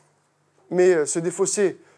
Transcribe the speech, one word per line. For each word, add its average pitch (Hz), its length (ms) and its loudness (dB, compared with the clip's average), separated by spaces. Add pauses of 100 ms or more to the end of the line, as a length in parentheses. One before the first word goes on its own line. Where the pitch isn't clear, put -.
(680)
Mais, 180 240 4
euh, 151 120 0
se 175 140 -4
défausser 180 600 -2 (180)